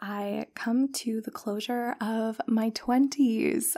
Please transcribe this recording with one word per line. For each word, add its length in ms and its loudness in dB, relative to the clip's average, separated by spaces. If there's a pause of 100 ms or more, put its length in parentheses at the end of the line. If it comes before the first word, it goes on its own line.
I 540 -4
come 400 0
to 260 -2
the 100 -8
closure 720 -4
of 460 -2
my 240 2
twenties. 1080 2